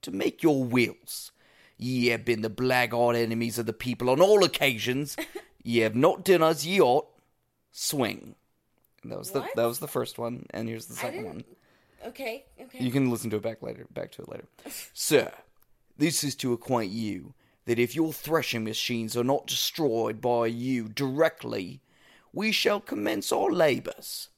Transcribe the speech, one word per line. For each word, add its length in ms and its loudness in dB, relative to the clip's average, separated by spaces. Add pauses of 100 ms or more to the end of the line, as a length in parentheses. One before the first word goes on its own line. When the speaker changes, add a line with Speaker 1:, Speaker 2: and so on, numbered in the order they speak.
Speaker 1:
to 80 -12
make 320 -2
your 220 4
wills. 640 0 (480)
Ye 280 0
have 180 2
been 160 0
the 80 -2
blackguard 680 2
enemies 420 0
of 80 -2
the 80 -4
people 340 -4
on 100 4
all 260 8
occasions. 680 0 (260)
Speaker 2:
<laughs> 220 -20
Speaker 1:
Ye 180 2
have 140 2
not 300 4
done 180 6
as 240 2
ye 140 2
ought. 260 6 (640)
Swing. 640 -4 (680)
And 100 -12
that 60 -8
was 140 -12
the, 100 0
Speaker 2:
What? 140 -8
Speaker 1:
that 100 2
was 120 -2
the 100 -8
first 300 -4
one, 320 -8
and 200 -6
here's 160 -10
the 80 -14
Speaker 2:
I 80 -10
Speaker 1:
second 220 -8
Speaker 2:
didn't 100 -12
Speaker 1:
one. 100 -12 (600)
Speaker 2:
Okay, 400 -10 (160)
okay. 200 -20
Speaker 1:
You 80 0
can 200 2
listen 180 -4
to 80 -2
it 60 -4
back 200 -6
later, 280 -12
back 220 -10
to 100 -18
it 80 -16
later. 160 -16 (240)
Speaker 2:
<laughs> 240 -14
Speaker 1:
Sir, 380 2 (680)
this 260 0
is 120 -2
to 180 0
acquaint 380 -2
you 420 -6 (320)
that 120 2
if 160 2
your 180 0
threshing 520 -2
machines 500 -4
are 100 0
not 220 0
destroyed 760 -2
by 240 2
you 420 -2
directly, 920 -2 (500)
we 200 0
shall 280 2
commence 520 -4
our 180 2
labours. 880 0